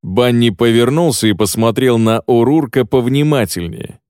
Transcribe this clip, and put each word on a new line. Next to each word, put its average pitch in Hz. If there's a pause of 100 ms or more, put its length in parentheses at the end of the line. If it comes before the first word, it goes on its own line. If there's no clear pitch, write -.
Банни 120
повернулся 120
и 104
посмотрел 113
на 113
О'Рурка 131
повнимательнее. 123 (100)